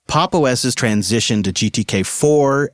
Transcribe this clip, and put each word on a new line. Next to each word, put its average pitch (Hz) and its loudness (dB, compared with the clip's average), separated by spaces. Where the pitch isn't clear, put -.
Pop! 160 0
O 156 2
S's 127 0
transition 107 0
to 95 -4
G 107 -2
T 113 -4
K 98 -2
four 143 2